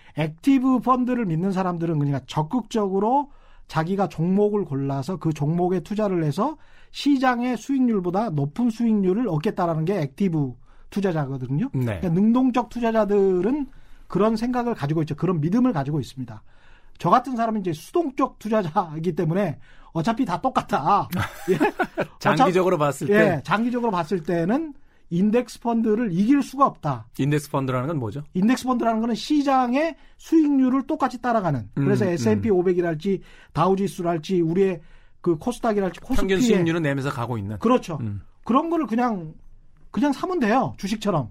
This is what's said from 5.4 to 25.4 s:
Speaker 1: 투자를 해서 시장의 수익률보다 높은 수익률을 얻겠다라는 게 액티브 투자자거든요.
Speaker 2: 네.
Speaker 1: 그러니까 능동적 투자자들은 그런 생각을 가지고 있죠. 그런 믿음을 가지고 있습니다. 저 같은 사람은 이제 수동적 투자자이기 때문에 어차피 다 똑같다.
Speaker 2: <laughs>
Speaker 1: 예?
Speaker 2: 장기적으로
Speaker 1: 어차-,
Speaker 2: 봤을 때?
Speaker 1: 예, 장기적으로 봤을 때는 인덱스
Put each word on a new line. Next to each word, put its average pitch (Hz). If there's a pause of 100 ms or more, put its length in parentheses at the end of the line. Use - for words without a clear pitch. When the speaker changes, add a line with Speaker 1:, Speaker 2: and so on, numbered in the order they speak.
Speaker 1:
투자를 196
해서 190 (360)
시장의 254
수익률보다 220
높은 151
수익률을 220
얻겠다라는 170
게 190
액티브 151 (360)
투자자거든요. 151
Speaker 2:
네. 127 (140)
Speaker 1:
그러니까 180
능동적 226
투자자들은 214 (400)
그런 220
생각을 240
가지고 156
있죠. 151
그런 170
믿음을 226
가지고 147
있습니다. 113 (580)
저 165
같은 247
사람은 220
이제 175
수동적 277
투자자이기 175
때문에 175 (340)
어차피 220
다 180
똑같다. 180
Speaker 2:
<laughs> -
Speaker 1:
예? 240 (640)
Speaker 2:
장기적으로 180
Speaker 1:
어차-, 147
Speaker 2:
봤을 143
때? 202
Speaker 1:
예, 160
장기적으로 233
봤을 175
때는 208 (360)
인덱스 214